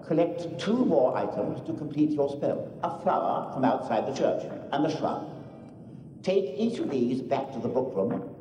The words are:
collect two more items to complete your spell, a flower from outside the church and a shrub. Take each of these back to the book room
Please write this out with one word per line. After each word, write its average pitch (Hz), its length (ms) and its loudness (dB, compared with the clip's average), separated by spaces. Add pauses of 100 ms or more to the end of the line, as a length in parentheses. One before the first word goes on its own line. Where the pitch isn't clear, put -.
collect 160 540 0
two 233 260 2
more - 300 6
items - 500 -2
to 160 80 -4
complete 147 360 2
your 143 260 2
spell, - 320 -2 (160)
a 170 180 -4
flower 147 520 2
from 131 100 0
outside 113 440 2
the - 100 -4
church - 260 2 (300)
and 147 120 4
a - 120 0
shrub. - 320 -2 (920)
Take 190 360 2
each 226 220 0
of 151 100 -2
these 127 320 2
back 135 320 -2
to 120 60 -6
the 107 100 -2
book - 260 0
room 98 340 0 (120)